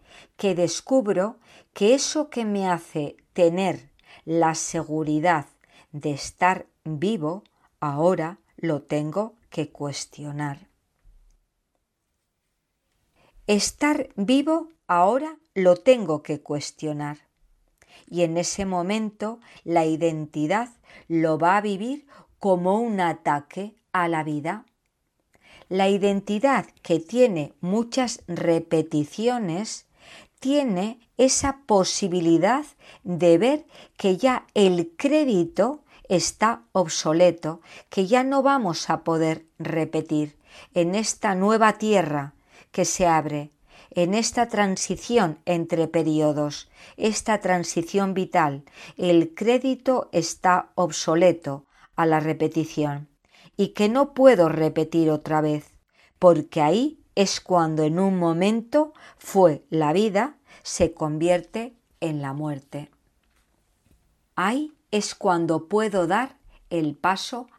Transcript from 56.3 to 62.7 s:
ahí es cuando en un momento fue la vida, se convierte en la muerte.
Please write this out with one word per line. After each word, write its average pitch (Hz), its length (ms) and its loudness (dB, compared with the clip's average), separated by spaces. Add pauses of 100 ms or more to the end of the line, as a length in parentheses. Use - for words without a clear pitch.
ahí 233 380 2 (160)
es 196 260 0
cuando 160 420 0
en 156 160 0
un 190 200 0
momento 220 760 0 (240)
fue 175 520 2
la 151 220 0
vida, 214 460 0 (240)
se - 320 -2
convierte 175 840 -4 (240)
en 151 220 -6
la 139 100 -8
muerte. 147 580 -10 (1400)